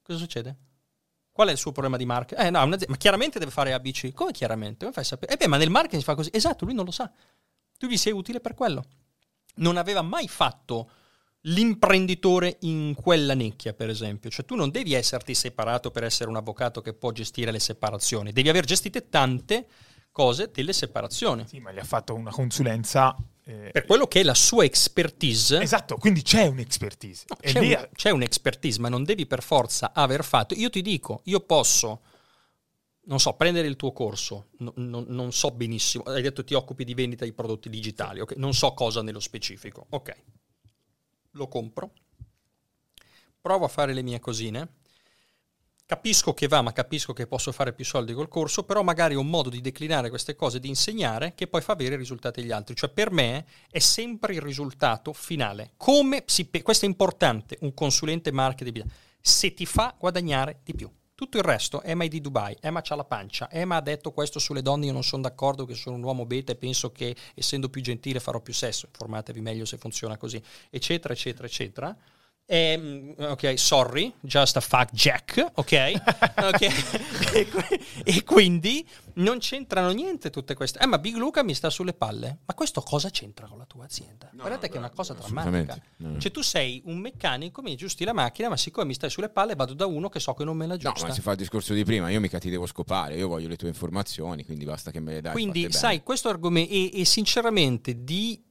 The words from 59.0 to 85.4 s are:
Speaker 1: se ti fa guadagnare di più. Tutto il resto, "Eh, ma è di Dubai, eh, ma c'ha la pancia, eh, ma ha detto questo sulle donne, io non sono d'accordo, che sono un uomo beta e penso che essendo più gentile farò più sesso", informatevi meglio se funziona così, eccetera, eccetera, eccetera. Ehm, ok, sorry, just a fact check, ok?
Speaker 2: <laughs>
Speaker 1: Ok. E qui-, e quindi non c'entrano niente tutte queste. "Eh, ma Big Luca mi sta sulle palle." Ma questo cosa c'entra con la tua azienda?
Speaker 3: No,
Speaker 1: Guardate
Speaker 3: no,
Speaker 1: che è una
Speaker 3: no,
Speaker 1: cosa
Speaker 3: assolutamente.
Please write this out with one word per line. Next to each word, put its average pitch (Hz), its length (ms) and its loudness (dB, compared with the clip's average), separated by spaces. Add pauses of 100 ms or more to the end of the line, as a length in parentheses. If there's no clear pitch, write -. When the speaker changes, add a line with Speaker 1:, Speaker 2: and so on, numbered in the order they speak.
Speaker 1:
se - 340 4
ti 175 120 -6
fa 240 320 0
guadagnare 165 640 0
di - 100 -8
più. 107 160 -8 (240)
Tutto - 220 -6
il 196 80 2
resto, 139 380 2
"Eh, 165 120 -4
ma 175 100 0
è 160 40 0
di 156 120 -6
Dubai, 113 400 -4
eh, 156 100 -4
ma 170 120 -4
c'ha 151 140 -6
la 143 80 -6
pancia, 104 440 -8
eh, 160 160 -4
ma 180 120 -2
ha 160 40 2
detto 147 300 -6
questo 147 300 -4
sulle 139 220 -2
donne, 143 240 2
io 135 60 -2
non 131 120 -4
sono 135 180 -2
d'accordo, 135 440 -2
che 123 80 -12
sono 123 200 -10
un 120 80 -8
uomo 127 240 -4
beta 127 240 -4
e 120 60 -4
penso 127 340 -4
che 120 240 -8 (200)
essendo 131 340 -4
più 135 140 -8
gentile 127 360 -6
farò 120 220 -6
più - 140 -14
sesso", - 320 -4
informatevi 110 540 -10
meglio 113 240 -6
se 107 120 -10
funziona 110 400 -8
così, 110 260 -10 (280)
eccetera, 156 440 -6
eccetera, 123 320 -10
eccetera. 135 500 -10 (480)
Ehm, 156 720 0
ok, 143 380 -2
sorry, 139 640 4
just 139 360 4
a 131 40 2
fact 123 360 4
check, 151 580 2
ok? 143 380 4 (100)
Speaker 2:
<laughs> - 400 4
Speaker 1:
Ok. 196 200 4 (720)
E 208 140 6
qui-, - 320 0 (240)
e 185 200 4
quindi 202 640 6 (280)
non 208 240 2
c'entrano 190 540 -2
niente 294 360 -4
tutte 139 260 -8
queste. - 260 -4
"Eh, 262 60 4
ma 208 120 2
Big 208 160 -4
Luca 277 300 0
mi 170 100 0
sta 156 160 -2
sulle 180 240 -4
palle." 113 500 -6
Ma - 100 -8
questo - 280 -4
cosa 147 280 -2
c'entra 107 360 -10
con 110 120 -20
la 123 60 -18
tua 123 200 -20
azienda? - 480 -16
Speaker 3:
No, 123 80 -20
Speaker 1:
Guardate 202 260 -6
Speaker 3:
no, 147 60 -6
Speaker 1:
che - 20 -18
è 131 60 -8
una 120 80 -10
Speaker 3:
no, - 60 -16
Speaker 1:
cosa 185 180 -8
Speaker 3:
assolutamente. 90 540 -2